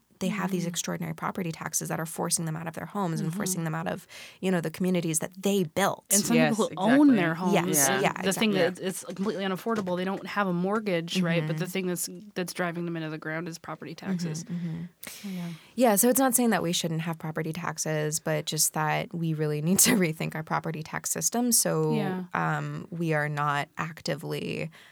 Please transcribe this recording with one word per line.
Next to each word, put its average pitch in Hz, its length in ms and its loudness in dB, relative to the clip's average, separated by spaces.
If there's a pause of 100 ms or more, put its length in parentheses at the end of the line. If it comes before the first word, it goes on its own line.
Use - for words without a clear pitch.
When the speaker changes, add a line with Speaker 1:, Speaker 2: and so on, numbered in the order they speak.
(200)
Speaker 1:
they 190 80 0
have 185 240 -2
these 180 100 0
Speaker 2:
Mm-hmm. 170 60 0
Speaker 1:
extraordinary 170 480 -4
property 170 340 -4
taxes - 380 -4
that 165 100 -2
are 160 80 -4
forcing 170 380 -2
them 160 100 -2
out 165 140 -8
of 160 60 -8
their - 120 -8
homes 170 320 -2
and 175 120 -2
Speaker 2:
Mm-hmm. 170 80 -4
Speaker 1:
forcing 185 260 -2
them 156 100 -2
out 165 140 -4
of, 180 180 -6 (340)
you 190 120 0
know, 175 80 2
the 160 100 -2
communities 170 480 0
that - 180 -6
they 196 280 2
built. 180 480 0
Speaker 2:
And 202 120 4
some - 120 4
Speaker 3:
Yes, 156 160 6
Speaker 2:
people 208 160 2
who - 80 -8
own 262 340 8
Speaker 3:
exactly. 240 60 8
Speaker 2:
their 170 180 4
homes. 185 200 2
Speaker 1:
Yes, 160 340 4
Speaker 3:
Yeah. 131 140 2
Speaker 1:
yeah, - 200 0
Speaker 2:
The 190 100 2
thing 220 200 2
Speaker 1:
exactly. 180 320 2
Speaker 2:
that 190 40 -2
it's - 140 -6
completely 190 400 -4
unaffordable. 190 540 -2
They 185 80 -2
don't 196 240 -4
have 202 180 0
a 185 60 0
mortgage, 185 680 0
right? 170 240 4
But 156 140 -2
the 175 60 0
Speaker 1:
Mm-hmm. 180 80 -8
Speaker 2:
thing 190 160 0
that's, 175 200 -2 (280)
that's 180 160 -4
driving 175 320 -2
them 170 120 -4
into 156 140 -4
the 156 80 -6
ground 156 300 -6
is 170 100 -10
property 156 380 -12
taxes. 170 480 -4
Speaker 1:
Mm-hmm, 175 100 -8 (140)
mm-hmm. 175 680 -10
Speaker 2:
Yeah. 175 120 -8 (260)
Speaker 1:
Yeah, 220 220 6
so 240 120 6
it's 254 120 4
not 262 160 4
saying 240 140 4
that 170 120 2
we 165 100 0
shouldn't 165 280 -2
have 165 180 -4
property 160 340 -4
taxes, 156 680 -2
but 156 260 -2
just - 280 0
that 151 380 0
we 165 220 -2
really 151 260 0
need 180 200 4
to - 100 6
<laughs> 247 60 4
rethink 160 400 0
our 156 80 -6
property 156 400 -2
tax - 260 -6
system 233 400 0
so, 160 440 2
Speaker 2:
Yeah. 190 280 0 (100)
Speaker 1:
um, 151 600 -2
we 165 200 0
are 147 160 2
not 147 480 0
actively, 160 920 -4 (220)